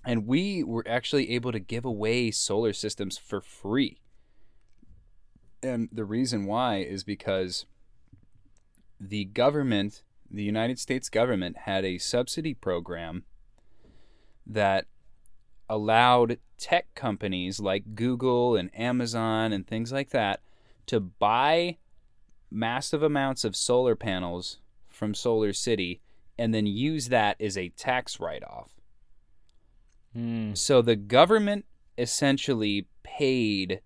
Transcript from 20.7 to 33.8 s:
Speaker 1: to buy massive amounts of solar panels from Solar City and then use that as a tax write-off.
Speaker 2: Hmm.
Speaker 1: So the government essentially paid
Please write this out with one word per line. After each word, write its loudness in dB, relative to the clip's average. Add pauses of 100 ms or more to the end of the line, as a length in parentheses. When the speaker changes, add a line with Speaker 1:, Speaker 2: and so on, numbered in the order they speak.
Speaker 1:
to 2
buy 2 (720)
massive -2
amounts 2
of -2
solar 4
panels -4 (300)
from -4
Solar 2
City -2 (360)
and 0
then 2
use -2
that 4
as -4
a -6
tax -4
write-off. -10 (1400)
Speaker 2:
Hmm. -4
Speaker 1:
So 6
the 4
government 4 (320)
essentially 0 (140)
paid 0